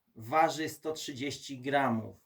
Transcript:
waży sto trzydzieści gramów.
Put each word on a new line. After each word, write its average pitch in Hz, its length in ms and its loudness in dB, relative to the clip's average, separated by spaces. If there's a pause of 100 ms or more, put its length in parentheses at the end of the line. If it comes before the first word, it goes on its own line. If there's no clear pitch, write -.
(160)
waży 151 520 2
sto - 240 -6
trzydzieści 139 680 -8
gramów. 123 640 2